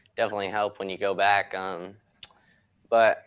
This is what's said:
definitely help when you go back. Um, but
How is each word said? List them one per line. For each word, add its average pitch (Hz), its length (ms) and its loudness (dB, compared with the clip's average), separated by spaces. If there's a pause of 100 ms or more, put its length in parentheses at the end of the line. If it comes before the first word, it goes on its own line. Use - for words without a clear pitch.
(160)
definitely 101 340 -4
help 104 300 -4
when 98 100 -8
you 95 80 -8
go 98 160 0
back. 98 420 2
Um, 95 400 -8 (920)
but 113 380 4